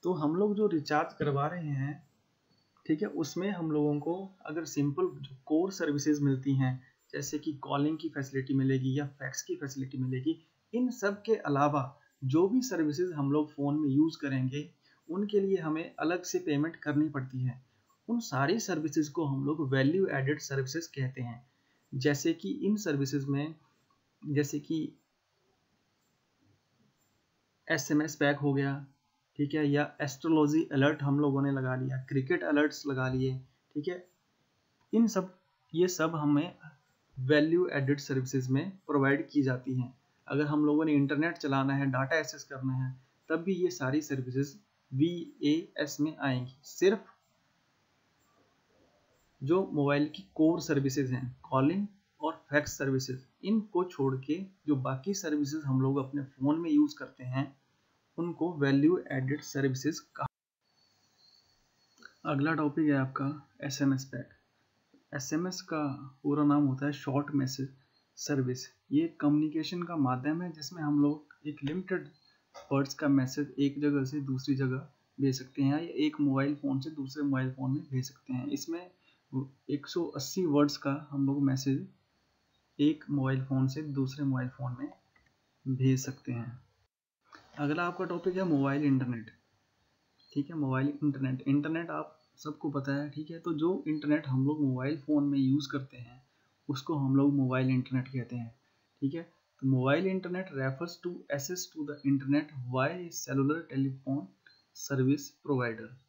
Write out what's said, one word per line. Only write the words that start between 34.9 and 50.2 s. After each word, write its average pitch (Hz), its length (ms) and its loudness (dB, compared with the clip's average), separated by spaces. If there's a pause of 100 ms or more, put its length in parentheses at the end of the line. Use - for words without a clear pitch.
इन 226 140 6
सब, 190 320 -2 (340)
ये 175 140 4
सब 165 280 0
हमें 147 400 2 (640)
value 151 480 4
added 143 320 0
services 131 500 -2
में 147 200 2
provide 143 600 2
की 143 140 2
जाती 127 360 -2
हैं। 120 220 -6 (260)
अगर 143 180 0
हम 151 200 2
लोगों 151 200 4
ने 151 80 2
internet 147 440 2
चलाना 139 360 0
है, 139 120 2
data 135 340 0
access 147 240 -8
करना 131 300 -6
है, 131 280 -4 (280)
तब 165 60 0
भी 170 180 0
ये 180 180 0
सारी 139 300 0
services 131 580 -4 (340)
वीएएस 156 1040 -2
में 151 180 -2
आएंगी। 127 460 -4
सिर्फ 196 420 2 (2500)
जो 185 300 2
mobile 143 420 2
की - 80 -16 (120)